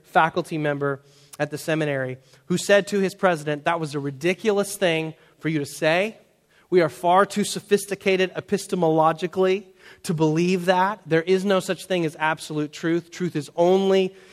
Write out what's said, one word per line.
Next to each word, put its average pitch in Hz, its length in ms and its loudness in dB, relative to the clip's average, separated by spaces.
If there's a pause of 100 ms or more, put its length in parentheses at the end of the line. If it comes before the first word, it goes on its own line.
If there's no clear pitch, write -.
faculty 165 540 0
member 143 440 -2 (380)
at 147 120 -4
the 151 60 -8
seminary 143 600 -4 (300)
who 175 100 0
said 202 300 4
to 202 120 -2
his 185 140 -2
president, 151 520 -2
"That 170 140 0
was 147 140 -8
a 147 60 -4
ridiculous 185 760 -2
thing 160 380 0 (260)
for 156 100 -4
you 156 100 -2
to 139 60 -4
say. 175 520 0 (520)
We 180 120 6
are 151 80 4
far 180 360 4
too 202 180 -2
sophisticated 190 920 -2
epistemologically 180 1300 0 (380)
to 175 120 -2
believe 170 500 2
that. 190 400 2
There 160 160 0
is 185 240 2
no 196 140 2
such 180 260 -6
thing 180 200 -2
as 151 140 -6
absolute 156 540 -4
truth. 170 380 -4
Truth 175 240 -6
is 143 200 -8
only 190 600 2 (180)